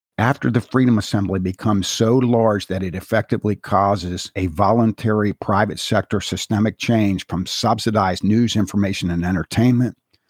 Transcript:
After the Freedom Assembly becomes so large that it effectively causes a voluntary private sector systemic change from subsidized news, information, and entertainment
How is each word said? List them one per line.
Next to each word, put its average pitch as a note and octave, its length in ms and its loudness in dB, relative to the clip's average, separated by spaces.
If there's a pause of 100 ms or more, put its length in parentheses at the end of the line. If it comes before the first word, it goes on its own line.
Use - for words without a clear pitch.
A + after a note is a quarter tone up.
(180)
After B2 320 0
the A#2 100 2
Freedom B2 380 2
Assembly F#2+ 420 -2
becomes F#2+ 480 -2
so A2+ 300 2
large A#2 480 2
that F#2 160 -4
it F2+ 120 -6
effectively G#2 640 -2
causes F#2+ 800 -2
a F#2 120 -2
voluntary G#2+ 840 0
private G#2 480 -2
sector G#2 400 -2
systemic G#2 560 -2
change G#2 500 0
from F2+ 200 -4
subsidized G#2 760 0
news, A2 320 2
information, G2 560 -2
and E2+ 140 -2
entertainment A#2 720 0 (340)